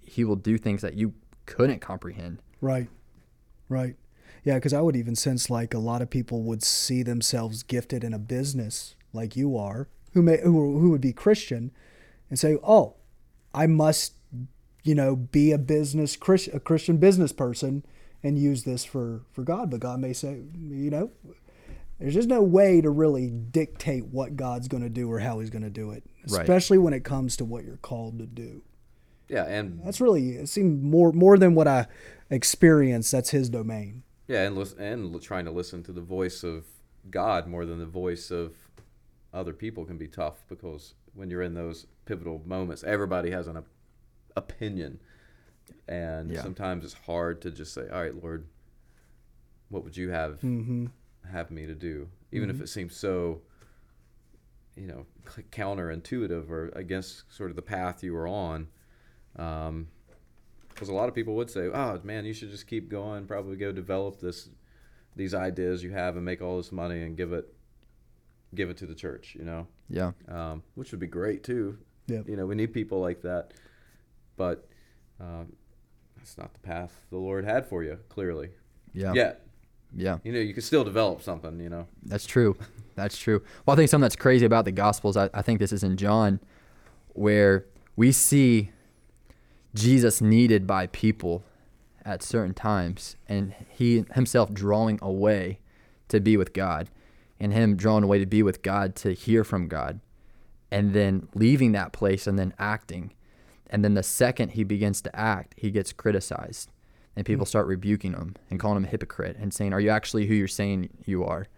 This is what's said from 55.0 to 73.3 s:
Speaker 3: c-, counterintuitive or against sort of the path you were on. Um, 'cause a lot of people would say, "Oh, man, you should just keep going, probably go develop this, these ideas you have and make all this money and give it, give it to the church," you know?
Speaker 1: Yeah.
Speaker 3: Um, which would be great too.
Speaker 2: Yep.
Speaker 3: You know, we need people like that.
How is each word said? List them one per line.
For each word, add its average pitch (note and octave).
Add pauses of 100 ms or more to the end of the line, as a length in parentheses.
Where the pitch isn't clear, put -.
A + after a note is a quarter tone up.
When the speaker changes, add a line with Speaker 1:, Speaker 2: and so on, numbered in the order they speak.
Speaker 3:
c-, -
counterintuitive F2
or E2
against F#2
sort F#2+
of E2
the F2
path F#2
you E2+
were E2
on. E2 (680)
Um, D#2+ (880)
'cause G2+
a F#2+
lot A2+
of B2
people A2+
would A#2+
say, F2+
"Oh, A#2
man, G#2+
you A2
should G#2+
just G2+
keep G#2
going, G#2
probably G2
go G2+
develop F#2+
this, - (640)
these F#2+
ideas F2+
you F2+
have F2+
and F2
make F2+
all F2+
this F2+
money F2
and D#2+
give F2
it, - (1040)
give F#2
it E2+
to F#2
the D#2+
church," -
you -
know? E2 (220)
Speaker 1:
Yeah. F2+ (140)
Speaker 3:
Um, E2 (120)
which -
would F#2+
be F2
great F#2+
too. G#2+ (300)
Speaker 2:
Yep. A2
Speaker 3:
You G#2
know, F#2+
we G2+
need A2+
people G2
like F2
that. F2 (840)